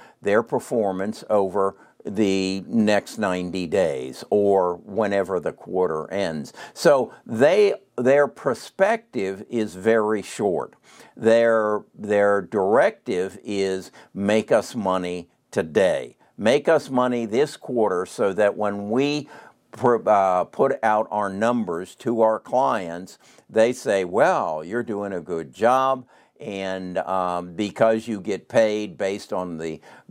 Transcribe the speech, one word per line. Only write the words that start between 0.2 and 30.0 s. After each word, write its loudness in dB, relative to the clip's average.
performance -4
over 0
the 0
next 0
ninety -2
days -2
or 2
whenever -2
the -6
quarter -4
ends. -4
So 2
they, 4
their 4
perspective -4
is -2
very 2
short. -4
Their, 4
their 2
directive 0
is -4
make 0
us 0
money -4
today. 0
Make 2
us 2
money 0
this 0
quarter -2
so -2
that 2
when -4
we 0
pr-, 0
uh, 4
put -2
out 2
our -2
numbers -2
to -2
our 4
clients, -4
they 4
say, 0
"Well, 0
you're -6
doing -6
a -6
good -8
job, 0
and, -6
um, -4
because 0
you -6
get -8
paid 0
based -6
on -6
the -8